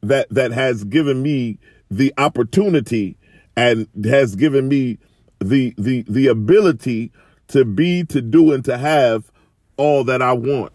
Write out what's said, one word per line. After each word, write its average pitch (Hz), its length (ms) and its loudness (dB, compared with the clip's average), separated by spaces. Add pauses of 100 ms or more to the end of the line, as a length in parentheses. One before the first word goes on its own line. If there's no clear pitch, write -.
that, 127 300 0
that 127 220 -2
has 123 320 -2
given 135 380 -2
me 131 360 -4 (320)
the 131 280 -2
opportunity 131 960 0 (400)
and 117 320 2 (160)
has 120 320 2
given 135 320 2
me 131 300 -2 (420)
the, 123 360 0
the, 120 300 -2
the 131 220 0
ability 120 840 0 (380)
to 135 160 4
be, 165 400 -2
to 143 180 -4
do, 156 300 4
and 131 140 -4
to 123 120 -4
have 131 540 0 (440)
all 143 280 2
that 127 180 0
I 127 120 2
want? 123 400 -4